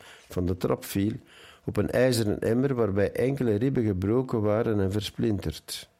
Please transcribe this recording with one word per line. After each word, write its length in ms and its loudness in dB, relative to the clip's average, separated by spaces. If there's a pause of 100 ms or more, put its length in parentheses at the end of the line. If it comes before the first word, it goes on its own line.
(300)
van 160 -2
de 120 0
trap 280 -2
viel, 260 0 (540)
op 120 -4
een 120 0
ijzeren 520 2
emmer 340 0
waarbij 360 2
enkele 440 0
ribben 280 0
gebroken 580 0
waren 380 2
en 120 2
versplinterd. 960 -4 (100)